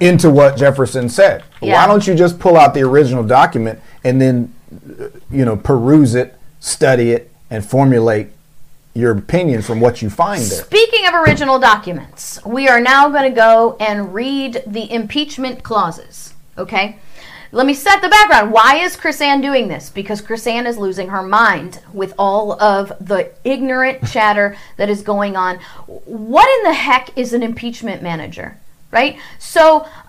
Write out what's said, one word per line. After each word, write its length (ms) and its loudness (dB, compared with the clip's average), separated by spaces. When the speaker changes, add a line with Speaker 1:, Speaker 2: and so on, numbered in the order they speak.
Speaker 1:
into 280 6
what 280 6
Jefferson 500 0
said. 360 2
Speaker 2:
Yeah. 140 0
Speaker 1:
Why 120 6
don't 180 2
you 100 0
just 220 2
pull 200 4
out 160 8
the 80 -2
original 420 2
document 560 0
and 180 2
then, 320 0
uh, 60 -12
you 140 0
know, 100 0
peruse 580 2
it, 220 -4
study 520 0
it, 200 -4
and 160 -8
formulate 600 2
your 240 0
opinion 440 -2
from 180 -6
what 220 0
you 80 -6
find 320 -4
there? 240 -6
Speaker 2:
Speaking 420 0
of 60 0
original 460 0
documents, 840 -2
we 220 -2
are 140 4
now 260 4
gonna 220 0
go 500 4
and 340 -4
read 540 -6
the 240 -10
impeachment 720 -8
clauses, 720 -6
okay? 400 -6
Let 120 0
me 80 0
set 280 -2
the 80 -4
background. 420 4
Why 280 4
is 180 -6
Chrisanne 440 -2
doing 280 -2
this? 200 -12
Because 320 -10
Chrisanne 460 -6
is 100 -8
losing 300 -6
her 160 -6
mind 560 0
with 260 -8
all 420 -2
of 380 0
the 320 -4
ignorant 600 -4
Speaker 1:
<laughs> 40 -8
Speaker 2:
chatter 460 0
that 140 -4
is 120 -4
going 360 -4
on. 200 -4
What 640 0
in 100 -4
the 40 0
heck 440 -2
is 140 -6
an 120 -2
impeachment 600 -10
manager, 540 -12
right? 260 -2
So, 380 4
uh, 80 -4